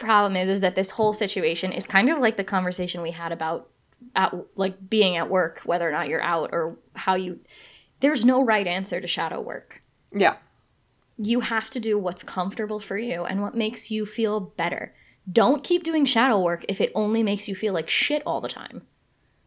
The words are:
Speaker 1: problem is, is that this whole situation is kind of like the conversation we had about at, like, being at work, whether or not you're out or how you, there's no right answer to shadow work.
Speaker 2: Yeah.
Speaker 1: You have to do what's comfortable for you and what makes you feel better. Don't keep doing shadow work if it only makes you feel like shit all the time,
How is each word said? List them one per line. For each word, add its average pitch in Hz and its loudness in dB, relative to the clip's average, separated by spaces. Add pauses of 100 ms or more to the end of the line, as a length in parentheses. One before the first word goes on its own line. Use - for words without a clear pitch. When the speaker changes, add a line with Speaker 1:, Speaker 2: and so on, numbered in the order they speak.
Speaker 1:
problem 208 4
is, 185 0
is 196 0
that 185 2
this 190 0
whole 214 2
situation 190 -2
is - -6
kind 208 4
of 311 2
like 220 2
the 196 -2
conversation 180 -4
we 165 -6
had 165 -6
about 165 -6 (460)
at, - 2 (240)
like, 190 -4
being 196 4
at 165 -2
work, 180 0
whether 170 0
or - -2
not 151 -2
you're 151 -2
out 165 0
or 170 -2 (180)
how 190 0
you, 180 -6 (580)
there's 233 2
no 254 6
right 214 2
answer 180 -4
to 170 -10
shadow 165 -4
work. - -12 (320)
Speaker 2:
Yeah. 202 4 (800)
Speaker 1:
You 233 2
have 220 -2
to 254 -6
do 214 0
what's 185 -4
comfortable 202 -4
for 202 -8
you 202 -4
and 196 -2
what 202 -6
makes 220 -4
you 214 -2
feel 214 -2
better. 170 -6 (360)
Don't 226 4
keep 349 2
doing 320 2
shadow 233 4
work 170 2
if 196 -2
it - 2
only 214 2
makes 208 -2
you 190 -4
feel 208 -2
like 160 -2
shit - 0
all 160 -2
the - -6
time, - -12 (640)